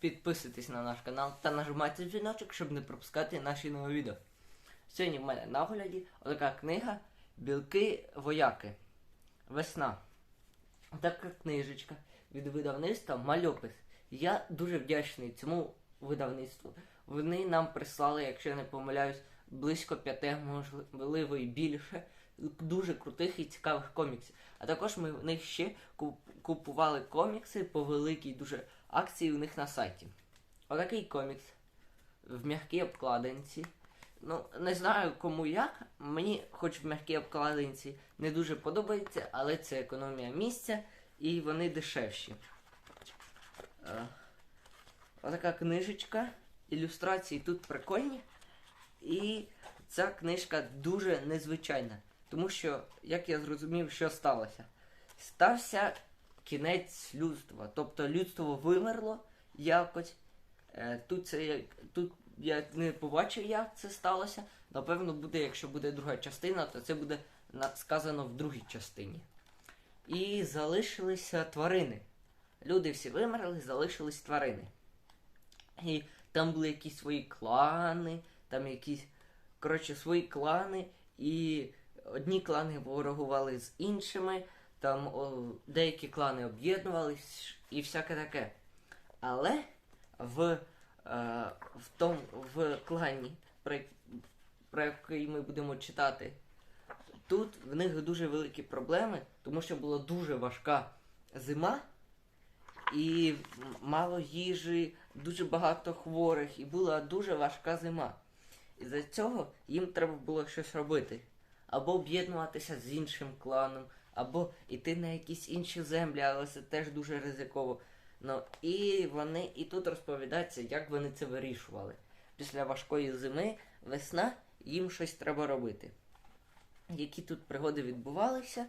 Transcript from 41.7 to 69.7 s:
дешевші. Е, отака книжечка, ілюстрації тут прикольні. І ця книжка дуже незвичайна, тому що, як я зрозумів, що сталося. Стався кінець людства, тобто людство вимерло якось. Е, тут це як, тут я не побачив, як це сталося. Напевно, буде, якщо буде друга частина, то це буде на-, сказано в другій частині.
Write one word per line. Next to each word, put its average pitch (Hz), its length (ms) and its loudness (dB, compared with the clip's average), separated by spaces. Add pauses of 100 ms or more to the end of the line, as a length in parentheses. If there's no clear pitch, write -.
дешевші. 131 640 -2 (1500)
Е, 113 200 -6 (1120)
отака 170 300 0
книжечка, 190 760 0 (420)
ілюстрації 165 720 0
тут 175 220 -2
прикольні. 240 580 -2 (840)
І 208 420 0 (440)
ця 180 180 2
книжка 170 680 0
дуже 170 460 2
незвичайна, 151 800 -2 (320)
тому 170 180 2
що, 151 340 0 (200)
як 175 260 -2
я 151 120 2
зрозумів, 151 500 0
що 160 200 2
сталося. 120 540 0 (540)
Стався 208 800 4 (480)
кінець 165 720 -2
людства, 147 600 -4
тобто 147 340 -2
людство 165 460 0
вимерло 214 640 4 (360)
якось. 165 640 4 (580)
Е, 120 320 -4
тут 180 200 -2
це 156 180 -2
як, 151 200 -2 (280)
тут 175 200 0 (260)
я 151 360 2
не 165 180 2
побачив, 165 540 2
як 220 320 0
це 202 120 -10
сталося. 202 540 0 (260)
Напевно, 170 420 0
буде, 151 260 -2
якщо 139 300 0
буде 143 240 -2
друга 143 240 -2
частина, 170 500 0
то 123 140 -10
це 151 140 -2
буде 147 240 -2 (340)
на-, 135 240 -2
сказано 151 500 0
в 120 100 -8
другій 139 320 -4
частині. - 520 -10 (840)